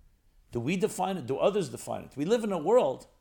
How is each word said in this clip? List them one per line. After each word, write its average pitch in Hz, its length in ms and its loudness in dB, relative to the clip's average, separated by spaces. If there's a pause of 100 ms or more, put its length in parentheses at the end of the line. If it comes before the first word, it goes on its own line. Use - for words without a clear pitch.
(520)
Do 120 80 -4
we 147 160 0
define 190 400 0
it? 131 120 -8
Do 127 100 -2
others 185 320 2
define 113 340 -8
it? - 140 -18
We 143 80 -2
live 220 180 2
in 214 80 -2
a 185 60 0
world 160 500 2 (140)